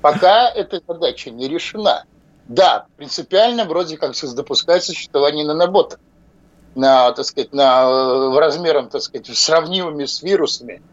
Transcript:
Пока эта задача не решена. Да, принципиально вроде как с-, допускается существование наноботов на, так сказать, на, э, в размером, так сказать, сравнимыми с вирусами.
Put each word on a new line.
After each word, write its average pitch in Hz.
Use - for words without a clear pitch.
Пока 202
эта 196
задача 156
не 120
решена. 160
Да, 123
принципиально 208
вроде 165
как 139
с-, 127
допускается 170
существование 151
наноботов 175
на, 131
так 123
сказать, -
на, 135
э, 131
в 131
размером, 151
так 131
сказать, -
сравнимыми 160
с -
вирусами. 147